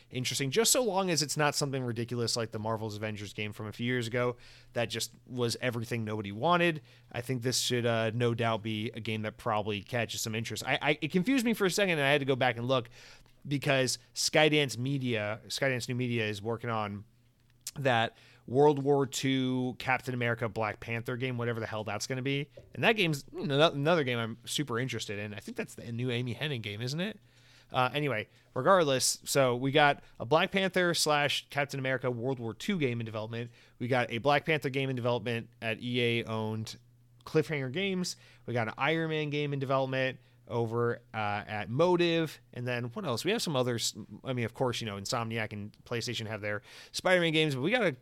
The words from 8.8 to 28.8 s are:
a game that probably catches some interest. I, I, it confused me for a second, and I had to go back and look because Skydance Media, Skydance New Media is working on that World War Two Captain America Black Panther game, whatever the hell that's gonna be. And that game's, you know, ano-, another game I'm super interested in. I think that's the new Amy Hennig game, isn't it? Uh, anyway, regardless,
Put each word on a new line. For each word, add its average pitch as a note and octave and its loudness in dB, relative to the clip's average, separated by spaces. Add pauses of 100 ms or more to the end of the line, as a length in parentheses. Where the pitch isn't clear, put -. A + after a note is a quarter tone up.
a A#2 -10
game G#2+ -4
that G#2+ -6
probably G#2+ -2
catches A2+ -2
some A2+ -4
interest. A2+ -4
I, D3 0
I, D3 2
it D3+ -4
confused A3+ 2
me A#3 2
for G3+ 2
a F3 2
second, F#3 2
and C#3 2
I C3+ 6
had D3 6
to C3+ -4
go C3+ 4
back B2 2
and A#2+ -4
look B2+ 2 (580)
because C3+ 2 (160)
Skydance D3+ 4
Media, A#2+ -2
Skydance B2+ -2
New B2+ -4
Media A#2+ 0
is G#2 -4
working A2+ -4
on G#2 -4 (760)
that A#2+ 2 (300)
World C#3 6
War C#3 4
Two B2+ 0
Captain B2+ -2
America A#2+ 0
Black G#2 -4
Panther A#2 -6
game, B2+ -4
whatever A#2 -2
the A2 -4
hell G#2+ -6
that's G#2 -6
gonna B2+ -4
be. C#3 -2 (260)
And A#2+ -6
that A3 4
game's, D#3+ 0 (120)
you F4 -4
know, C#3 0
ano-, D#3 6
another D3+ 2
game B2 0
I'm A#2 -4
super C3 -4
interested A#2 -4
in. G#2 -8
I G#2 -10
think A#3 -12
that's - -8
the A#2 -12
new B2 -2
Amy A#2+ -2
Hennig C3+ -4
game, G#2 -8
isn't C3+ -4
it? G#3+ -6 (540)
Uh, B2+ 2
anyway, C3+ 0 (280)
regardless, C#3 4